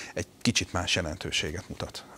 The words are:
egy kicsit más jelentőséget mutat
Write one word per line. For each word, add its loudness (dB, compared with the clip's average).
egy -2
kicsit 4
más 2
jelentőséget 0
mutat -6